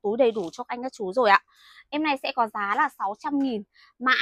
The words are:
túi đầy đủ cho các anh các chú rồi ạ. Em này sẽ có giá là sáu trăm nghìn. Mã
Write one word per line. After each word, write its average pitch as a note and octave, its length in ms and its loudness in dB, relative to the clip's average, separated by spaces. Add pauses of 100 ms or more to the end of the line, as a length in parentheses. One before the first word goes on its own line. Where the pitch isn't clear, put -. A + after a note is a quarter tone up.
túi G#3+ 140 -2
đầy A#3+ 140 4
đủ G#3 220 -4
cho B3 120 -12
các B3 100 -12
anh A#3+ 80 -10
các B3+ 100 -8
chú F#3 200 -8
rồi A#3 180 4
ạ. F#3+ 120 6 (460)
Em D4 140 -4
này D4 200 0
sẽ C#4 100 -6
có A#3 140 0
giá G#3 300 -4
là C#4+ 120 2 (100)
sáu G#3 200 -4
trăm C#4+ 200 -4
nghìn. B3 240 -2 (360)
Mã C#4 240 2